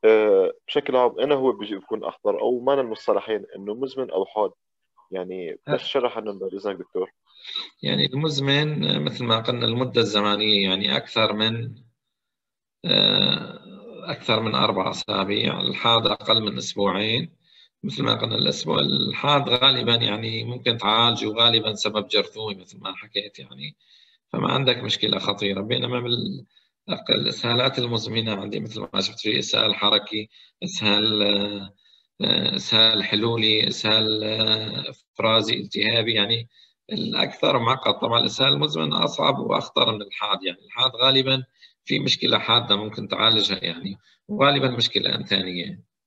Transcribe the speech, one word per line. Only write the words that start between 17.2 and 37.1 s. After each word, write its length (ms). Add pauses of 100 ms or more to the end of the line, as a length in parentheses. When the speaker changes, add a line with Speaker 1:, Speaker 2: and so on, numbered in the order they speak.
Speaker 2:
مثل 200
ما 120
قلنا 200
الأسبوع، 440
الحاد 680
غالبًا 460
يعني 480
ممكن 340
تعالجه 500
غالبًا 460
سبب 340
جرثومي 480
مثل 240
ما 160
حكيت 440
يعني، 360 (540)
فما 220
عندك 260
مشكلة 420
خطيرة. 420
بينما 380
بال-، 460 (640)
الإسهالات 680
المزمنة 560
عندي 240
مثل 340
ما 80
شفت 180
في 200
إسهال 360
حركي، 540 (340)
إسهال، 600
آه، 1300
إسهال 480
حلولي، 640
إسهال، 560
آه، 640
إفرازي 640
التهابي، 600
يعني 360 (420)
الأكثر 680